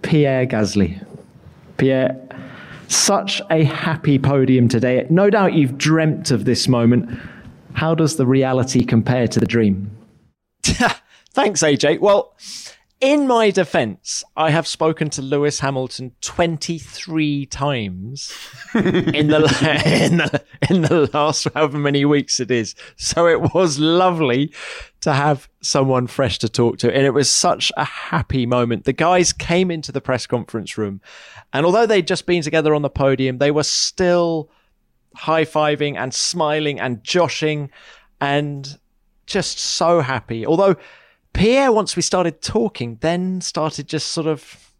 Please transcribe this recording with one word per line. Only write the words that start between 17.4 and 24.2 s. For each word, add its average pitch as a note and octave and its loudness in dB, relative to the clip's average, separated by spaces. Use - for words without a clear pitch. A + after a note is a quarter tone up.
times A#2+ -6
<laughs> - -20
in E3+ 2
the D#3 4
la-, D3 2
<laughs> - 2
in E3+ 2
the, D3 -2
in F3+ 2
the D#3 2
last D3+ 0
however D3 0
many C#3+ 0
weeks C#3+ 2
it B2 -2
is. A2+ -2
So - 0
it D#3+ 2
was E3 0
lovely D#3+ 2